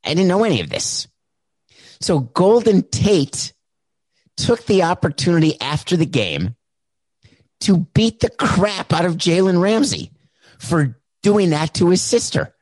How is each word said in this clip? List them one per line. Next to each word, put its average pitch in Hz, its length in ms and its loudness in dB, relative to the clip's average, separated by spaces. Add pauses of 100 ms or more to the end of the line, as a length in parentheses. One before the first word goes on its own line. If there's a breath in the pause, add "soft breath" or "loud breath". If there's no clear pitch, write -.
I - 60 -6
didn't 180 180 2
know 190 160 2
any 147 180 0
of 78 100 -8
this. - 360 -8 (920 soft breath)
So 165 180 0
Golden 196 640 2
Tate - 720 -2 (840)
took - 300 -2
the 190 180 2
opportunity 165 800 0
after 147 340 -4
the 156 120 0
game 92 480 -4 (1040 soft breath)
to 175 320 2
beat 220 260 0
the - 100 -2
crap 202 640 -2
out 170 140 0
of 170 100 -2
Jalen 180 460 2
Ramsey 214 500 -2 (480 soft breath)
for 147 400 -2 (220)
doing 202 300 2
that 156 240 -2
to 175 140 2
his 185 120 2
sister. - 600 -4